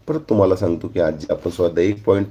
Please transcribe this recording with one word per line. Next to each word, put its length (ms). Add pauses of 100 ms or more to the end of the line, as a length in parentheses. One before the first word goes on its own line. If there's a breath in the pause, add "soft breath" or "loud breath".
परत 120 (100)
तुम्हाला 260
सांगतो 320
की 120
आज 140
जे 160
आपण 220
स्वाध्याय 360
एक 160
पॉइंट 280